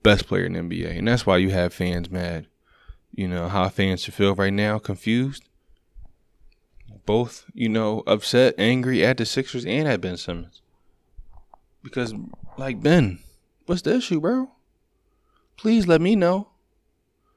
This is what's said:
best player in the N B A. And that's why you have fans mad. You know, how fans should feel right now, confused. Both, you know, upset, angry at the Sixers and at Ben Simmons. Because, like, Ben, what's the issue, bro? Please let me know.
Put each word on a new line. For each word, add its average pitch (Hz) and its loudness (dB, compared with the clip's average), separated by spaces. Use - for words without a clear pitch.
best 104 4
player 95 0
in 90 -6
the 87 -6
N 85 -8
B 85 -6
A. 82 -6
And 87 -4
that's 120 0
why 95 6
you 95 4
have 90 0
fans 87 -4
mad. 87 -8
You 98 -4
know, 87 -4
how 95 0
fans 95 -2
should - -12
feel 98 2
right 98 0
now, 107 0
confused. 120 -4
Both, 117 -2
you 113 -2
know, 110 -2
upset, 123 2
angry 123 2
at 127 2
the 117 -2
Sixers - -6
and 135 -2
at 107 0
Ben 90 -6
Simmons. 87 -10
Because, 123 -6
like, 135 -8
Ben, 139 4
what's 175 -2
the 202 2
issue, 196 0
bro? 254 0
Please 220 2
let 160 6
me 196 4
know. 190 2